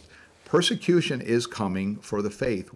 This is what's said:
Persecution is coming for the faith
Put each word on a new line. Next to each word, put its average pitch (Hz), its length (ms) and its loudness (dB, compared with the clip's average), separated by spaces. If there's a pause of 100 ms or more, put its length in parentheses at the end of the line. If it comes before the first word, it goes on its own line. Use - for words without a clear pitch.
(440)
Persecution 156 800 2
is 117 260 2
coming 98 500 -2
for 104 240 -4
the 104 80 -2
faith 104 460 -4